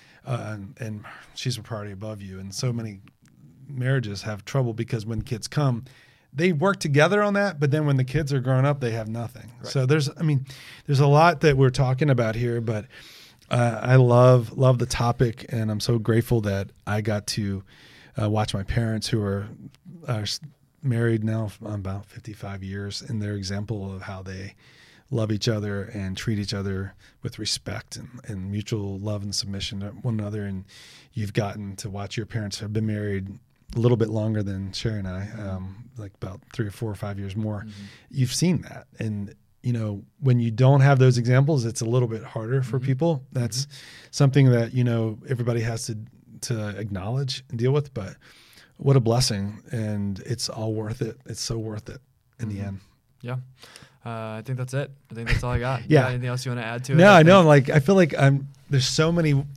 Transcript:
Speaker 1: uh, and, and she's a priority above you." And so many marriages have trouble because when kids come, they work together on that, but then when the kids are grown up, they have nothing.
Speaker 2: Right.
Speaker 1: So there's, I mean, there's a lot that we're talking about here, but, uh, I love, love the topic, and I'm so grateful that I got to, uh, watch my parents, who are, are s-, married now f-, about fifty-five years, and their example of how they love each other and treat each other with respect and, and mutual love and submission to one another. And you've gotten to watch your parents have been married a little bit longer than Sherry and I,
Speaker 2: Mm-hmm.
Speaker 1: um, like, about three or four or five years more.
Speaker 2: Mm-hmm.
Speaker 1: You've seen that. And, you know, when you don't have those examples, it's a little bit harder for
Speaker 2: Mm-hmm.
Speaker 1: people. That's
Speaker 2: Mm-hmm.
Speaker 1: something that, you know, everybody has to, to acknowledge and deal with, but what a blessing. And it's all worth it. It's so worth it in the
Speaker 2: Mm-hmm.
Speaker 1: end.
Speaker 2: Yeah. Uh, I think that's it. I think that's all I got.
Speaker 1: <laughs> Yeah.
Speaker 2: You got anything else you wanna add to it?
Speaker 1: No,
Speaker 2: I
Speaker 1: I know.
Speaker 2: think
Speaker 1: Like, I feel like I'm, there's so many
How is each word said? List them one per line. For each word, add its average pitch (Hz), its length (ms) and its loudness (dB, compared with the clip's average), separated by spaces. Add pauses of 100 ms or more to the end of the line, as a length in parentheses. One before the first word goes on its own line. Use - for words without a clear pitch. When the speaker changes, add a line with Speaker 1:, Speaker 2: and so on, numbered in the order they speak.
(240)
Speaker 1:
uh, 107 300 -6
and, 98 260 -14
and 107 240 -10 (300)
she's 123 240 -6
a 101 40 -12
priority 104 300 -10
above 104 300 -12
you." 95 160 -12
And 95 160 -12
so 123 180 -4
many 110 280 -8 (680)
marriages 127 540 -2
have 107 220 -10
trouble 127 280 -2
because 110 340 -6
when 113 160 -6
kids - 260 -8
come, 131 360 0 (480)
they 175 200 0
work 190 280 2
together 165 420 4
on 202 120 2
that, 202 260 0
but 147 100 2
then 151 160 2
when 139 100 2
the 127 80 2
kids 139 280 -2
are 135 80 0
grown 131 240 2
up, 143 160 0
they 120 120 -2
have 110 160 -6
nothing. 113 440 -10 (100)
Speaker 2:
Right. - 100 -12
Speaker 1:
So 131 140 0
there's, 147 300 2
I - 60 -6
mean, 143 240 0 (400)
there's 143 140 4
a 147 60 8
lot 151 360 6
that 147 140 6
we're 131 140 6
talking 131 400 2
about 113 240 2
here, 120 260 -2
but, 110 260 -4 (640)
uh, 120 320 2
I 127 140 6
love, 123 600 8
love 127 220 4
the 123 80 0
topic, 120 640 0
and 110 200 -2
I'm 107 100 -2
so 120 180 0
grateful 113 440 2
that 98 280 -2 (160)
I 104 160 -2
got 104 260 -2
to, 98 340 -4 (580)
uh, 107 100 0
watch 107 240 0
my 98 80 -4
parents, 113 460 -2
who 110 140 0
are, 101 240 -2 (640)
are 110 140 -4
s-, - 180 -8 (420)
married 117 420 0
now 110 220 -2
f-, - 160 -12
about 101 440 -8
fifty-five 101 580 -14
years, 101 380 -8
and 107 200 -6
their 104 120 -4
example 98 600 -6
of 92 80 -12
how 95 200 -12
they 95 320 -12 (560)
love 110 200 -2
each 104 180 -2
other 104 340 -2 (120)
and 95 220 -6
treat 107 220 -4
each 101 160 -4
other 98 400 -6 (280)
with - 160 -10
respect - 580 -8
and, - 120 -16 (160)
and 98 260 -8
mutual 101 480 -6
love 104 240 -6
and 101 120 -8
submission 98 460 -6
to 101 80 -8
one 110 300 -4
another. 104 260 -6
And 95 200 -8 (480)
you've 104 220 -6
gotten 101 420 -4
to 101 140 -12
watch 101 260 -10
your 107 100 -6
parents 104 340 -8
have 107 120 -8
been 110 140 -2
married 101 420 -4 (480)
a - 20 -2
little 120 200 4
bit 110 100 0
longer 110 340 0
than 98 300 -6
Sherry 107 280 -4
and 95 80 -6
I, 95 180 -6
Speaker 2:
Mm-hmm. 107 220 -10
Speaker 1:
um, 95 500 -10
like, 98 160 -16
about 95 260 -12 (120)
three 113 140 -12
or 98 60 -10
four 110 180 -10
or 101 60 -10
five 101 220 -10
years 98 180 -10
more. 107 240 -6
Speaker 2:
Mm-hmm. 101 220 -16 (280)
Speaker 1:
You've 127 240 -2
seen 156 280 0
that. - 240 -16 (120)
And, 104 360 -6 (280)
you 123 100 -2
know, 107 300 -4 (180)
when 127 200 4
you 117 100 0
don't 131 300 6
have 139 180 6
those 127 200 6
examples, 127 460 2
it's 113 160 -4
a 120 40 -4
little 120 240 0
bit 110 160 -6
harder 120 380 -4
for 131 160 -4
Speaker 2:
Mm-hmm. 131 80 -4
Speaker 1:
people. 135 460 0
That's 120 340 -4
Speaker 2:
Mm-hmm. - 460 -20
Speaker 1:
something 139 400 6
that, 117 220 2
you 123 100 2
know, 113 340 0 (100)
everybody 117 340 -2
has 113 240 -6
to, 110 120 -8 (440)
to 107 260 -4 (100)
acknowledge 110 720 -6
and 117 80 -8
deal 127 140 2
with, 147 220 -2
but 98 220 -10 (640)
what 135 180 4
a 127 40 6
blessing. 107 720 0
And 104 500 -4
it's - 280 -6
all 110 260 -6
worth 110 280 -6
it. 113 240 -8
It's 110 140 -12
so 113 180 -6
worth 107 300 -8
it 98 120 -16 (400)
in 110 80 -6
the 101 80 -6
Speaker 2:
Mm-hmm. 101 100 -6
Speaker 1:
end. 95 140 -10 (400)
Speaker 2:
Yeah. 123 160 -8 (680)
Uh, 110 300 -8
I 110 80 -10
think 127 140 -6
that's 127 160 -6
it. 139 160 -4 (200)
I 113 40 -16
think 113 140 -8
that's - 140 2
all 123 100 -4
I 120 60 0
got. 127 240 -2
Speaker 1:
<laughs> - 60 -14
Yeah. 147 120 8
Speaker 2:
You 131 40 4
got 127 60 -2
anything 123 180 -4
else 123 160 -4
you 131 60 -6
wanna 120 100 -4
add 117 240 -6
to 131 80 -6
it? 151 40 4
Speaker 1:
No, 190 140 10
Speaker 2:
I 180 100 12
Speaker 1:
I - 20 10
know. 185 180 10
Speaker 2:
think 147 280 8
Speaker 1:
Like, - 20 -2
I 151 100 6
feel 196 140 4
like 175 240 6
I'm, 139 300 4 (200)
there's 131 180 2
so 160 240 2
many 151 320 2 (140)